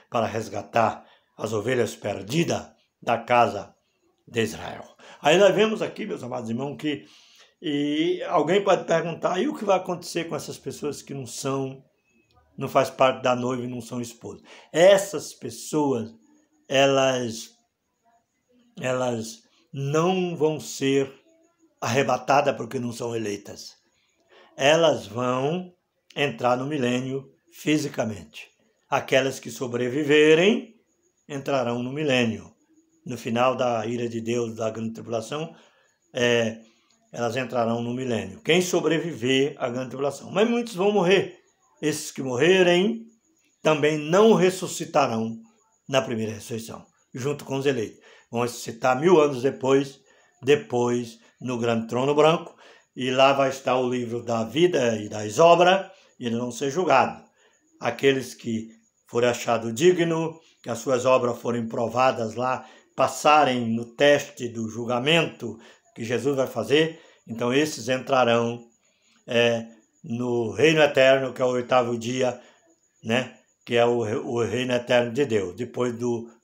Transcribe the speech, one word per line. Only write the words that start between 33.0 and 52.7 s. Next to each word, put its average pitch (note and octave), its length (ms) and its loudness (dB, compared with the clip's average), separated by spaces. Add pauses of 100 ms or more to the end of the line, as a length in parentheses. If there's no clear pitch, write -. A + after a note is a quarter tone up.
No B2 140 -10
final B2+ 360 0
da A#2+ 320 -2
ira A#2+ 220 -4
de A2+ 120 -8
Deus, A#2 360 -4
da A2+ 140 -4
grande A2+ 240 -8
tribulação, A2+ 600 -8 (600)
é, A#2+ 480 0 (500)
elas A#2 240 -6
entrarão A#2 460 -2
no A#2+ 100 -6
milênio. A2 480 -6
Quem E3+ 220 2
sobreviver D3 960 0
à C3 100 -4
grande B2+ 200 -6
tribulação. C3+ 420 -6
Mas G3 180 2
muitos A#3 260 -4
vão F#3+ 160 0
morrer. F#3+ 480 2 (420)
Esses D3+ 300 -4
que D3 120 -10
morrerem F3 840 2 (560)
também D3+ 360 2
não F#3 340 6
ressuscitarão C#3+ 1080 0 (480)
na C3+ 140 0
primeira A2 320 -4
ressurreição, A2+ 540 -12 (280)
junto C#3+ 300 -6
com C3+ 120 -6
os C3+ 100 -4
eleitos. A#2+ 340 -2 (300)
Vão A#2 100 -2
ressuscitar B2 580 -2
mil E3 220 6
anos C#3+ 220 2
depois, C3+ 580 0 (420)
depois, A#2+ 760 0 (220)
no B2 180 -6
grande A#2 280 0
trono C3 280 0
branco, D#3+ 420 2 (380)